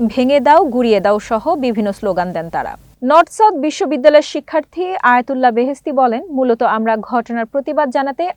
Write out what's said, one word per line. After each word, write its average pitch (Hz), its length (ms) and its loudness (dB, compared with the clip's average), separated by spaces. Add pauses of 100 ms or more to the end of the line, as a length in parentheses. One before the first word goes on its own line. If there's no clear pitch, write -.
ভেঙে 254 320 2
দাও, 294 240 4
গুড়িয়ে 240 360 0
দাও 202 200 2
সহ 233 360 -2
বিভিন্ন 226 360 -2
স্লোগান 180 420 -4
দেন 165 160 -6
তারা। 139 280 -8 (260)
নর্থ 302 280 4
সাউথ 427 220 2
বিশ্ববিদ্যালয়ের 302 680 2
শিক্ষার্থী 311 640 -6 (160)
আয়াতুল্লাহ 247 500 2
বেহেস্তি 254 400 -4
বলেন, 262 400 0
"মূলত 254 320 0
আমরা 220 340 0
ঘটনার 233 480 -4
প্রতিবাদ 277 440 -4
জানাতে 277 480 -4